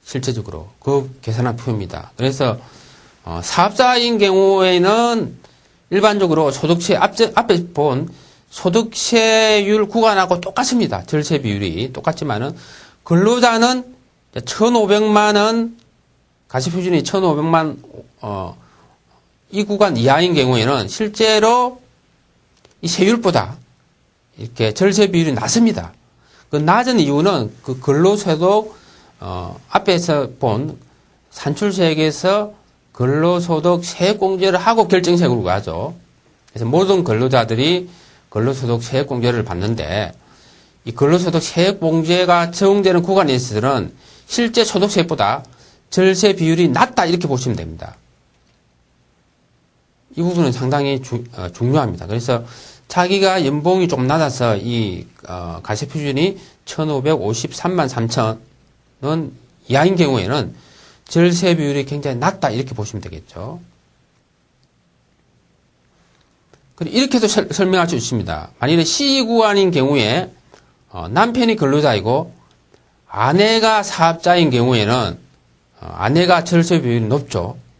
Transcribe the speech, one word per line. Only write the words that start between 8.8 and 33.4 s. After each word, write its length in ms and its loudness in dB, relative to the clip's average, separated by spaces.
구간하고 540 2
똑같습니다. 600 -2
절세 380 -2
비율이 520 -4
똑같지만은 640 -6
근로자는 920 2
이제 100 -10
천오백만 960 2
원, 400 0
가시표준이 540 -2
천오백만, 800 0
어, 380 -10
이 140 -4
구간 320 0
이하인 380 2
경우에는 560 2
실제로 920 0
이 60 -6
세율보다 760 0
이렇게 360 -4
절세 340 2
비율이 260 0
낮습니다. 600 0
그 60 -6
낮은 440 2
이유는 640 0
그 180 -8
근로소득, 960 2
어, 400 -10
앞에서 600 0
본 400 -2
산출세액에서 1200 0
근로소득 920 0